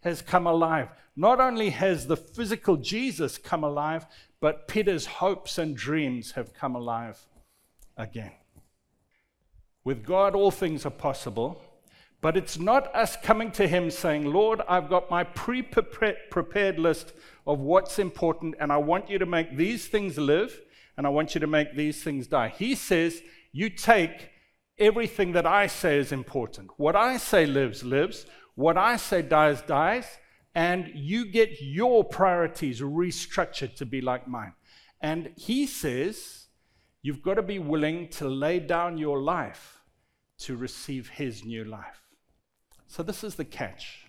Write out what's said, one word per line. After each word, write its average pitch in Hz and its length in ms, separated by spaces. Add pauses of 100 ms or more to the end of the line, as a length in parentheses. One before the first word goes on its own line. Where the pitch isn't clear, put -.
has 170 180
come 175 260
alive. 160 440 (240)
Not 240 260
only 226 300
has 165 360
the 156 100
physical 208 600
Jesus 170 600
come 160 260
alive, 151 400 (360)
but 156 280
Peter's 196 380
hopes - 500
and 156 180
dreams 127 580
have 120 200
come 131 220
alive 117 520 (720)
again. 107 360 (1500)
With 123 200
God, 190 300
all 196 160
things 156 340
are 143 60
possible. 135 720 (600)
But 160 140
it's 185 220
not 247 360
us 220 220
coming 220 360
to 196 160
him 175 220
saying, 151 340
"Lord, 214 420
I've 175 220
got 180 220
my 175 120
pre-prepared 208 1600
list 160 340 (340)
of 143 140
what's 175 380
important, 165 600
and 147 140
I 147 60
want 165 320
you 196 80
to 185 80
make 170 300
these 202 300
things 196 320
live, 156 420 (360)
and 143 100
I 143 40
want 151 240
you 151 60
to 156 60
make 151 280
these 151 280
things 139 240
die." 120 220
He 233 260
says, 170 480 (300)
"You 190 160
take - 600 (480)
everything 208 540
that 165 140
I 196 200
say 151 320
is 135 120
important. 120 680
What 156 180
I 240 220
say 175 280
lives, 135 380
lives. 135 420 (280)
What 165 240
I 226 180
say 180 260
dies, 151 400
dies. 175 560 (360)
And 170 400
you 180 320
get 220 340
your 202 420
priorities 165 800
restructured 160 960
to 143 80
be 127 160
like 127 260
mine." 113 280 (480)
And 156 340
he 262 300
says, 160 840 (540)
"You've 139 200
got 190 120
to 214 80
be 196 160
willing 160 540
to 143 140
lay 147 320
down 170 380
your 147 240
life 143 600 (560)
to 131 180
receive 127 540
his 113 340
new 113 180
life." 107 400 (840)
So - 140
this 196 220
is 208 100
the 156 100
catch. - 640